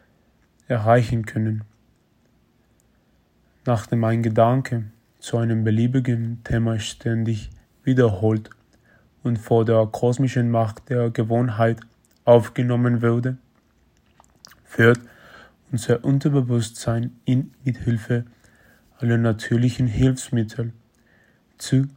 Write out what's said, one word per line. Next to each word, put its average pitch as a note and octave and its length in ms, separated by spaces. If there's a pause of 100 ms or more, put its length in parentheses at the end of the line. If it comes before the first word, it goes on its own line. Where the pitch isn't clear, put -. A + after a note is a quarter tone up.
(680)
erreichen A2+ 580
können. A2 380 (2000)
Nachdem A#2 380
ein A2+ 220
Gedanke A#2 600 (340)
zu - 160
einem A2+ 260
beliebigen A#2 800
Thema A2+ 380
ständig A2+ 680 (340)
wiederholt A2 680 (720)
und A#2+ 160
vor A2+ 260
der A2 220
kosmischen A#2+ 640
Macht A2+ 380
der A#2+ 220
Gewohnheit A#2 680 (460)
aufgenommen A#2+ 800
würde, A#2+ 340 (1300)
führt A#2 340 (720)
unser - 340
Unterbewusstsein A#2+ 1080 (120)
ihn B2+ 300 (100)
mit B2+ 140
Hilfe A#2 460 (720)
aller A#2 180
natürlichen A#2 720
Hilfsmittel A#2 840 (840)
zu C3+ 300 (100)